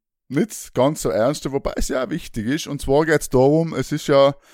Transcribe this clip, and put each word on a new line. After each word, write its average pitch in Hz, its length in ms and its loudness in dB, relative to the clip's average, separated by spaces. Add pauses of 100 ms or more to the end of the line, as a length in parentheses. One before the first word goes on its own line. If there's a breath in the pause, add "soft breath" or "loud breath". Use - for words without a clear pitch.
(300)
nicht - 440 -4
ganz 143 300 0
so 143 60 -2
ernste, 117 420 0
wobei - 260 -4
es - 100 -4
ja 127 220 -4
wichtig - 380 -8
ist. 147 200 -4
Und 143 140 -10
zwar 143 240 2
geht's 156 240 0
darum, 151 440 4
es - 180 -6
ist 147 160 -4
ja, 139 280 6 (180 soft breath)